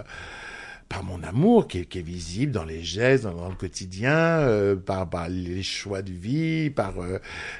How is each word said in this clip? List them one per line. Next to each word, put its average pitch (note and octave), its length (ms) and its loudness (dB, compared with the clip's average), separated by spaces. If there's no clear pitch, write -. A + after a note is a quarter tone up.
par F#2+ 160 -6
mon F2+ 180 -6
amour D3+ 460 6
qui F#2 100 -4
est, F2 80 -4
qui - 120 -8
est F2+ 40 -4
visible F2 500 -2
dans F#2 120 -2
les D#2+ 180 -8
gestes, A2+ 420 4
dans, F#2 100 -4
dans E2+ 140 -6
le F#2 60 -6
quotidien, F#2+ 600 -2
euh, C3+ 600 6
par, F#2 320 -2
par E2+ 200 -2
les F#2 340 -4
choix G2 400 -4
de G2 100 -8
vie, D3+ 580 0
par, G2 300 -2
euh, F2+ 180 -4